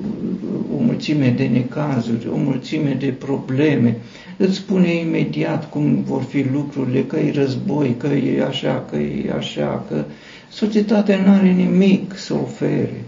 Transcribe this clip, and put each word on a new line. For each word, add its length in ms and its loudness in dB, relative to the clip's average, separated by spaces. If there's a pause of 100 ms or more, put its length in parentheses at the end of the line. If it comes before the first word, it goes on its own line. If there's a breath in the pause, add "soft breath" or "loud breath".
(760)
o 40 0
mulțime 480 2
de 180 2
necazuri, 800 -2
o 100 -4
mulțime 560 -2
de 140 -2
probleme, 880 0 (400 loud breath)
îți 180 2
spune 380 2
imediat 760 -2
cum 340 2
vor 200 -2
fi 280 0
lucrurile, 520 0
că 160 -4
e 120 0
război, 640 0
că 100 -4
e 360 0
așa, 460 -2
că 60 -6
e 360 -4
așa, 580 -4
că 160 -4 (460 loud breath)
societatea 720 2
n-are 280 6
nimic 680 4
să 160 -8
ofere, 760 -2